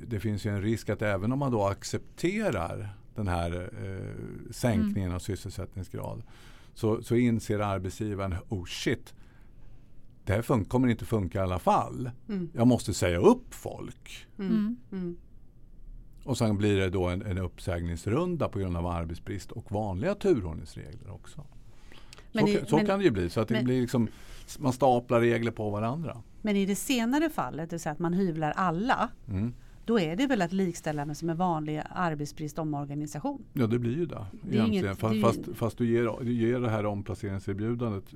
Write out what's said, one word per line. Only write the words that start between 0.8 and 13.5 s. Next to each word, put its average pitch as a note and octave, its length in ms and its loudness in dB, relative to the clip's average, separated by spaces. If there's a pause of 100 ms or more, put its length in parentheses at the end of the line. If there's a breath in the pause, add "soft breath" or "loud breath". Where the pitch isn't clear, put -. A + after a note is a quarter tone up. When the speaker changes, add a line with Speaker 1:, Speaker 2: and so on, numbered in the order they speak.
Speaker 1:
att G#2+ 140 -2
även G#2 300 2
om C3+ 60 0
man C#3 140 2
då G#2+ 140 4
accepterar G#2 1200 -2 (260)
den G#2 140 -2
här, F2 420 0 (140)
eh, G2+ 680 -10
sänkningen G#2 560 2
Speaker 2:
Mm. F2 60 0
Speaker 1:
av F2+ 40 -2
sysselsättningsgrad, G2 1040 -6 (520 loud breath)
så, A2 280 2
så A#2 140 2
inser A2+ 420 4
arbetsgivaren, G2 760 -2 (140)
"Oh F2+ 160 -4
shit, - 500 -4 (1080 soft breath)
det - 80 2
här A2 100 4
fun-, G#2+ 220 2
kommer B2+ 240 4
inte A2 160 2
funka G2+ 340 0
i F#2+ 40 2
alla F#2 160 0
fall. D#3+ 520 2 (180)
Speaker 3:
Mm. F#3+ 260 -4
Speaker 1:
Jag A#2 120 6
måste A#2 280 6
säga F2 240 2
upp A3+ 360 6